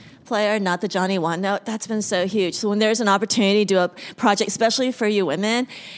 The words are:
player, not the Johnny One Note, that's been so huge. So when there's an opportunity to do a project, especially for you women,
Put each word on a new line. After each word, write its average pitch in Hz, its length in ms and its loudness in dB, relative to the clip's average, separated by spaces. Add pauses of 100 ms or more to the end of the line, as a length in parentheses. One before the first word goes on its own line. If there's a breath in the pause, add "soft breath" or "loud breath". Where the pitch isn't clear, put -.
(260 loud breath)
player, 214 320 0
not 180 220 0
the 214 80 -4
Johnny 185 320 0
One 165 220 -2
Note, 196 240 -2
that's 220 200 -6
been 214 160 -4
so 185 240 0
huge. 190 300 -2
So 214 140 -4
when 208 100 0
there's 220 220 2
an 208 80 0
opportunity 202 560 4
to 196 100 0
do - 20 6
a 180 140 2 (240 loud breath)
project, 208 340 2
especially 233 440 0
for 233 120 -2
you 208 200 2
women, 214 420 0 (300 loud breath)